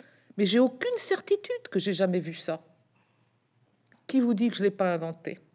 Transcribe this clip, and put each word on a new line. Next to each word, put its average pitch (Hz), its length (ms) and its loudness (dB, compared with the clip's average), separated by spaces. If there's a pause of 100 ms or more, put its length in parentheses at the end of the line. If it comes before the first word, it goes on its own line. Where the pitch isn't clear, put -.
(380)
Mais 202 100 2
j'ai 208 120 4
aucune 339 380 2
certitude 403 720 -2
que - 80 -2
j'ai 196 160 -2
jamais 180 260 0
vu 160 140 -8
ça. 160 280 -8 (1500)
Qui 262 120 2
vous 240 140 2
dit 226 160 2
que - 60 -4
je 190 80 -2
l'ai 202 80 2
pas 185 240 0
inventé ? 165 420 -8 (180)